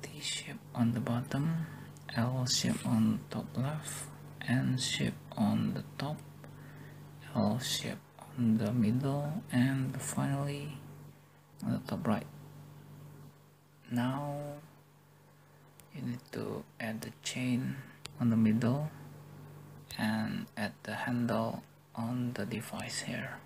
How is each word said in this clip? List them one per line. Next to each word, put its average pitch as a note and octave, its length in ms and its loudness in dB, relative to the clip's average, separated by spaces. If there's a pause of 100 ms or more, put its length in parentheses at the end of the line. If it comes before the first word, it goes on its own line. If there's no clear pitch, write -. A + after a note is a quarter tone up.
T D3 160 -12
shape - 400 -6 (160)
on A#2 180 6
the A#2+ 60 2
bottom, C#3 640 2 (500)
L B2+ 300 2
shape - 400 2
on A2 440 6
top - 260 -2
left, D3 500 -2 (400)
N B2+ 320 4
shape - 380 0 (220)
on G#2+ 360 4
the - 100 -4 (140)
top, D3 200 -2 (1160)
L G#2+ 260 4
shape - 440 -2 (340)
on A2+ 200 6
the G#2+ 160 4
middle, C#3 680 4 (100)
and C3+ 480 4
finally C#3+ 760 0 (840)
on A2+ 80 0
the - 160 0
top - 180 -2
right. G#2+ 220 2 (1600)
Now C3+ 460 0 (1600)
you C3 60 -8
need B2 180 -4 (140)
to A2 300 -4 (160)
add A2 220 -4
the A#2+ 100 -8 (120)
chain B2+ 540 0 (420)
on A#2+ 120 6
the A2+ 40 8
middle B2 540 6 (1080)
and A2 500 0 (100)
add G#2 160 -2 (100)
the A2 220 -4
handle A#2 580 2 (320)
on A#2+ 380 0
the G#2 120 -2
device - 560 -4
here. C3 440 -4